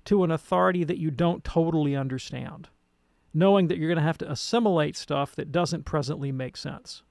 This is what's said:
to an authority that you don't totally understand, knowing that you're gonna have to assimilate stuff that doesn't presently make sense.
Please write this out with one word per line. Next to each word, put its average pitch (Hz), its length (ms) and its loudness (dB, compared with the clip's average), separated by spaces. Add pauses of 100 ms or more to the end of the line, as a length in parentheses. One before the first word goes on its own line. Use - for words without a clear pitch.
to 202 180 4
an 165 80 2
authority 180 520 2
that 165 160 -4
you 160 120 -2
don't 170 320 0
totally 160 520 2
understand, 131 760 -8 (640)
knowing 190 340 6
that 175 100 -2
you're 160 120 -2
gonna 165 120 2
have 156 180 0
to - 120 -6
assimilate 175 640 0
stuff 143 400 -4
that 151 160 -8
doesn't 160 320 -2
presently 143 480 -4
make 131 240 -8
sense. - 560 -14